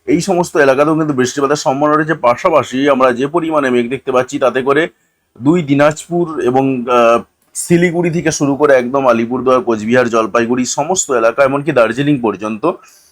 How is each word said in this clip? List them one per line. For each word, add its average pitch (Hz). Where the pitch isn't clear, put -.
এই 151
সমস্ত 175
এলাকাতেও 143
কিন্তু 156
বৃষ্টিপাতের 135
সম্ভাবনা 147
রয়েছে। 156
পাশাপাশি 131
আমরা 131
যে 123
পরিমাণে 156
মেঘ 120
দেখতে 135
পাচ্ছি, 127
তাতে 127
করে 139
দুই 165
দিনাজপুর 151
এবং, 131
আহ, 117
শিলিগুড়ি 175
থেকে 160
শুরু 139
করে 139
একদম 131
আলিপুরদুয়ার, 123
কোচবিহার, 117
জলপাইগুড়ি, 117
সমস্ত 156
এলাকা, 117
এমনকি 139
দার্জিলিং 131
পর্যন্ত 107